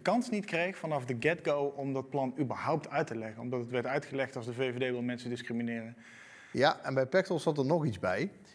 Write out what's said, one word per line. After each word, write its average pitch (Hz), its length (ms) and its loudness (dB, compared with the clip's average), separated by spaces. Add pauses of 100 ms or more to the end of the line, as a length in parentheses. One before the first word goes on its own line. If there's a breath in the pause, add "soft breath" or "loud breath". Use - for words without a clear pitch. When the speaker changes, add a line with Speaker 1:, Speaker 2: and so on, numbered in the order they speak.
Speaker 1:
kans 240 280 2
niet 208 140 0
kreeg 175 320 0
vanaf 151 280 -2
de 123 160 -2
get-go 147 560 2
om 139 160 -2
dat 131 180 -2
plan 131 280 0
überhaupt 139 520 0
uit 143 160 2
te 120 100 -8
leggen. 110 260 -8
Omdat 123 180 -2
het 117 100 -6
werd 123 160 0
uitgelegd 135 500 -2
als 113 100 -6
de 123 60 -6
V 127 220 0
V - 20 -4
D - 20 -4
wil 123 240 0
mensen 123 280 -4
discrimineren. 117 640 -4 (540 loud breath)
Speaker 2:
Ja, 135 320 4
en 135 120 -2
bij 131 120 4
Pechtold 180 360 2
zat 156 160 2
er 131 80 4
nog 156 200 4
iets 104 120 0
bij. 101 320 0 (240 loud breath)